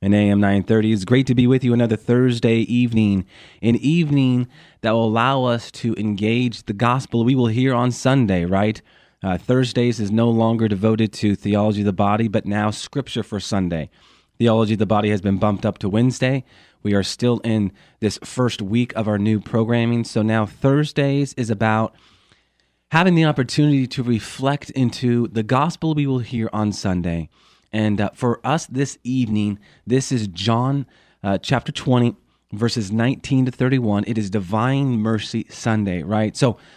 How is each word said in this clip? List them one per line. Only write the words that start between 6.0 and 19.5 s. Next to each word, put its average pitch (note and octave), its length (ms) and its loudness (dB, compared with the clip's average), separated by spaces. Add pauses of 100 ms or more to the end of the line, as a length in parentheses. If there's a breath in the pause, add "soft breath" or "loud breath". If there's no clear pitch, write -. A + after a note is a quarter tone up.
the G#2 100 -6
gospel A#2+ 500 0
we C3 100 4
will B2 120 2
hear B2+ 280 0
on B2 160 2
Sunday, A#2+ 540 2
right? G2 360 0 (420 soft breath)
Uh, F2+ 160 -2
Thursdays B2 600 0
is G2+ 140 -4
no A#2 160 2
longer A2+ 400 2
devoted G#2+ 460 0
to G#2 200 0
theology G#2 460 0
of G2+ 60 -2
the G#2 80 0
body, G#2 340 0
but G#2 160 -2
now G#2 260 -2
scripture - 520 -8
for G#2 180 -8
Sunday. F2 480 -4 (480 soft breath)
Theology A2+ 380 2
of G2 60 -2
the G#2 60 2
body G#2 220 2
has G#2 140 0
been G2 160 2
bumped G#2 260 0
up G#2 140 -4
to G#2 100 -6
Wednesday. B2+ 560 0 (380 soft breath)
We G#2 100 0
are G2 100 4
still A#2+ 360 -2
in G#2+ 340 -2 (280 soft breath)
this G#2 220 -2
first - 380 -4
week A2+ 340 -2
of A2 140 -2
our G#2 100 0
new G#2 220 0
programming. A#2 640 0